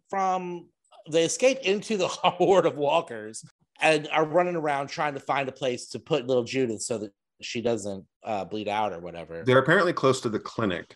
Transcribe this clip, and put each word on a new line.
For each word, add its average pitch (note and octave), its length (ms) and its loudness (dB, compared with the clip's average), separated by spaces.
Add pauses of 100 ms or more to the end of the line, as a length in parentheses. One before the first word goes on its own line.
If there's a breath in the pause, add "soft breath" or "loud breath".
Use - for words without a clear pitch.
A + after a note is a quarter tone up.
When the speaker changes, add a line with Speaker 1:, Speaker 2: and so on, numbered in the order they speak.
Speaker 1:
from, F#3 580 -2 (440)
they E3 120 4
escape B3 380 2
into G3+ 360 0
the F3+ 120 0
<laughs> - 0 -
horde F3+ 580 4
of C#3 100 -2
walkers C#3+ 680 -2 (360)
and D#3 280 2
are D3+ 180 2
running F3 300 2
around C#3+ 320 -2
trying D3 260 -4
to C3+ 60 -10
find C#3 280 -2
a B2+ 40 -4
place B2 380 -6
to B2 100 -10
put C3+ 260 -2
little B2+ 180 2
Judith A#2 380 -2
so A#2 160 -4
that G#2 140 -10 (280)
she - 220 -8
doesn't, G2+ 420 -4 (200)
uh, G#2 200 -4
bleed G2+ 240 -8
out G#2 240 0
or E2+ 60 -10
whatever. E2 460 -12
Speaker 2:
They're B2+ 140 6
apparently E3+ 360 4
close C3 280 2
to B2 60 0
the G#2+ 120 -2
clinic F#2 560 -4